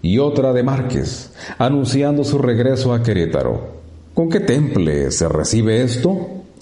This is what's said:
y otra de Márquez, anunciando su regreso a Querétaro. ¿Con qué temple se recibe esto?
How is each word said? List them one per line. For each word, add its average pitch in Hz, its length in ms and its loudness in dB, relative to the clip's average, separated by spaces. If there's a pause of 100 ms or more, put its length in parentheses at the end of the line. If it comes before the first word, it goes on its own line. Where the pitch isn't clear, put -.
y 90 140 2
otra 139 380 2
de 123 80 2
Márquez, - 720 -2 (240)
anunciando 139 640 0
su 143 140 0
regreso 120 560 2
a 117 80 0
Querétaro. 80 800 -2 (340)
¿Con 165 160 0
qué 190 100 2
temple 87 720 0
se 82 180 0
recibe 110 540 2
esto? 170 440 0 (340)